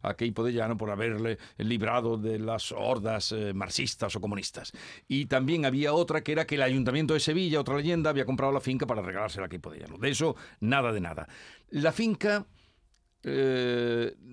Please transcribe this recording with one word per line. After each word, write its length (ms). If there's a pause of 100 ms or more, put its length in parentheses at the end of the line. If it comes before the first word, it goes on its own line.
a 140
Queipo 280
de 120
Llano 240
por 120
haberle 460 (220)
librado 580
de 220
las 340
hordas, 600
eh, 200
marxistas 640
o 60
comunistas. 500 (360)
Y 180
también 400
había 260
otra 300
que 100
era 140
que 80
el 80
Ayuntamiento 500
de 80
Sevilla, 400
otra 160
leyenda, 320
había 160
comprado 260
la 100
finca 260
para 160
regalársela 420
a 60
Queipo 200
de 100
Llano. 180
De 100
eso, 280 (240)
nada 300
de 120
nada. 260 (400)
La 240
finca... 540 (800)
Eh, 880 (180)